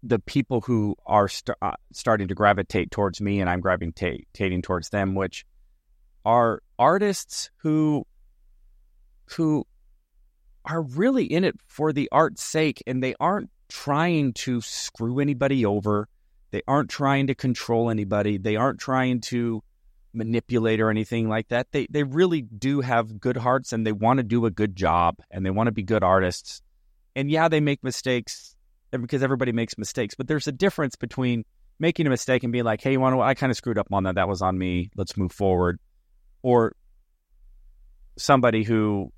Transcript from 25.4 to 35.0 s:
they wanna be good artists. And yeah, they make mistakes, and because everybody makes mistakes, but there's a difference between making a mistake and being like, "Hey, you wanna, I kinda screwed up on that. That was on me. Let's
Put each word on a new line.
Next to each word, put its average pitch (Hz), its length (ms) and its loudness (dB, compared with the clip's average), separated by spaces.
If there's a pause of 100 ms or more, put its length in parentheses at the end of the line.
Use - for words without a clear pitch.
they 95 40 0
wanna 110 220 0
be 104 120 -4
good 101 200 2
artists. 92 580 2 (540)
And 139 140 -4
yeah, 160 180 4
they 160 120 2
make 143 240 0
mistakes, - 720 -4 (380)
and 131 80 -4
because 123 200 -2
everybody 127 300 0
makes 113 260 -2
mistakes, 107 380 -6
but 131 120 -8
there's 151 200 -2
a 147 40 -4
difference 147 440 0
between 123 480 -2 (360)
making 160 280 0
a - 20 2
mistake 127 340 0
and 120 100 -2
being 120 100 0
like, 110 180 0
"Hey, 135 120 0
you 131 80 2
wanna, 131 180 2
I 127 140 2
kinda 131 220 0
screwed 113 220 -2
up 104 140 0
on 98 120 2
that. 92 120 0
That 92 140 2
was 92 120 -2
on 92 160 0
me. 90 380 -2
Let's - 220 -6